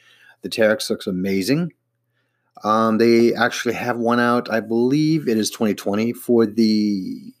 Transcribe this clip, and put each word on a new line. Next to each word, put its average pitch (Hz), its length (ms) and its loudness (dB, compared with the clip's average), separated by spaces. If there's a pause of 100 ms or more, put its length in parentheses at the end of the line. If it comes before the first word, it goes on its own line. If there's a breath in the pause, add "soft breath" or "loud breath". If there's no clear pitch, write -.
(400 soft breath)
The - 80 -12
Teryx 107 400 0
looks - 180 -6
amazing. 98 680 -2 (880)
Um, 110 340 2
they 117 360 4
actually 117 400 -2
have 120 240 -6
one 120 220 0
out, 120 300 0
I 113 100 0
believe 139 680 0
it 113 80 0
is 107 140 -2
twenty 107 240 -2
twenty, 107 380 -4
for 117 340 2
the 104 920 -2